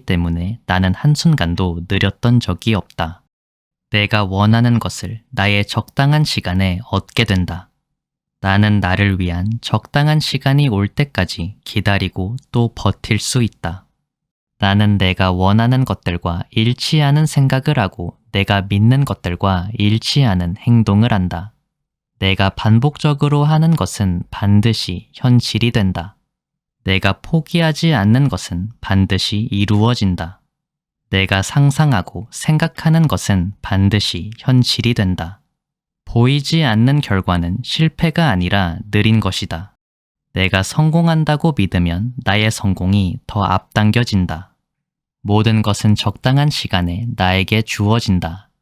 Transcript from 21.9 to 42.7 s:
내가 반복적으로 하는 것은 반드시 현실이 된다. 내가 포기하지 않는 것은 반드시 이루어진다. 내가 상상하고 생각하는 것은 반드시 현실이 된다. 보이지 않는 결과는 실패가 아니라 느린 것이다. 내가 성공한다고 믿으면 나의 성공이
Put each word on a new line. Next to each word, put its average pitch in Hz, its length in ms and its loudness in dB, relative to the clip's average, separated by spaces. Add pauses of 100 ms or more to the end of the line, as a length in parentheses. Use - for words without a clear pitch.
내가 95 300 2
반복적으로 143 960 2
하는 156 320 2
것은 92 560 -2
반드시 104 840 0
현실이 120 580 0
된다. 95 440 -2 (680)
내가 95 380 0
포기하지 165 720 0
않는 117 360 2
것은 92 420 -6 (100)
반드시 98 720 0
이루어진다. 101 880 0 (680)
내가 95 320 0
상상하고 139 880 0
생각하는 160 760 0
것은 95 540 -2
반드시 98 800 0
현실이 123 540 0
된다. 90 480 -4 (640)
보이지 139 580 0
않는 127 380 2
결과는 90 600 -2
실패가 160 640 0
아니라 90 480 0 (120)
느린 107 300 2
것이다. 95 560 -6 (580)
내가 92 300 0
성공한다고 156 920 2
믿으면 92 560 0 (100)
나의 107 260 2
성공이 95 800 0